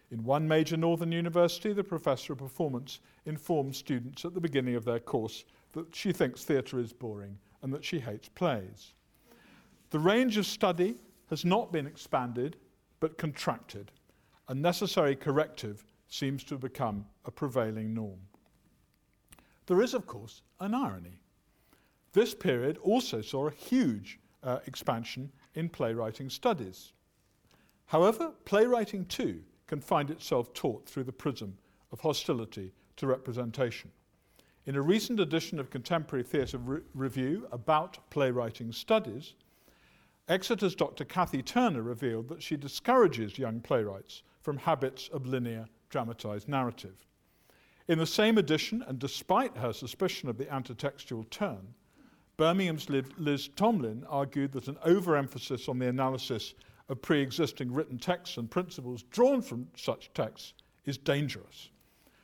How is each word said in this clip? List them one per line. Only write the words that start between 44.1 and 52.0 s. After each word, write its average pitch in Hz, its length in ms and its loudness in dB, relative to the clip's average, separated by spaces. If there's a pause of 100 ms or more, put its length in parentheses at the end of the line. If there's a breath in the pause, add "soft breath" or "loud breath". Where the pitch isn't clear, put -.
from 143 180 -4
habits 135 500 0
of 131 180 -6
linear 117 400 -2 (240)
dramatised 113 580 -4
narrative. 123 580 -4 (800 soft breath)
In 165 120 4
the 160 80 2
same 220 300 4
edition, 156 460 2
and 127 160 -6
despite - 580 0
her 117 160 -2
suspicion 151 560 -4
of 113 80 -4
the 139 160 -8
anti-textual 127 720 -6
turn, 113 500 -6 (640 soft breath)